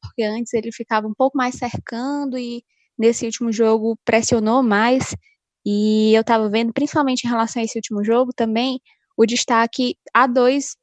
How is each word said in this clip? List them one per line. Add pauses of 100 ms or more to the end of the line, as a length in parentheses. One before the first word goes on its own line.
porque
antes
ele
ficava
um
pouco
mais
cercando,
e (340)
nesse
último
jogo
pressionou
mais, (500)
e
eu
tava
vendo,
principalmente
em
relação
a
esse
último
jogo
também, (360)
o
destaque (160)
a
dois,